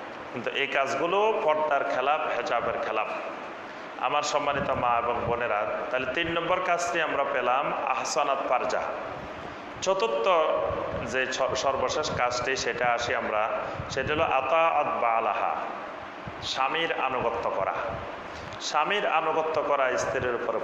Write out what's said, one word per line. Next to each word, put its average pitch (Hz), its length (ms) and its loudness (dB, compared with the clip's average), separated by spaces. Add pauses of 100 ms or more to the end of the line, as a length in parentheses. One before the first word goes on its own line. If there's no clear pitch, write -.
(320)
কিন্তু 123 180 -4
এই 135 160 0
কাজগুলো 170 760 2
পর্দার 151 420 2
খেলাফ, 139 520 0
হেজাবের 120 460 0
খেলাফ। 110 240 0 (920)
আমার 143 220 2
সম্মানিত 143 480 0
মা 123 280 2
এবং 117 280 0
বোনেরা, 110 400 0 (240)
তাহলে 127 240 0
তিন 170 180 0
নম্বর 175 340 2
কাজটি 175 360 2
আমরা 143 300 2
পেলাম 127 400 2 (140)
আহসানাত 131 520 0 (100)
পারজা। 110 340 2 (1000)
চতুর্থ 190 460 2 (800)
যে 127 260 0
স-, 131 100 0 (140)
সর্বশেষ 131 600 0
কাজটি, 127 400 0
সেটা 123 300 0
আসি 120 280 2
আমরা, 110 340 0 (420)
সেটা 135 240 0
হলো 160 100 2
আতাআত 165 640 4 (140)
বালাহা, 110 560 2 (840)
স্বামীর 156 500 0
আনুগত্য 117 580 0
করা। 95 240 0 (840)
স্বামীর 175 460 0
আনুগত্য 160 560 2
করা 135 340 2
স্ত্রীর 123 380 0
উপরে 113 300 0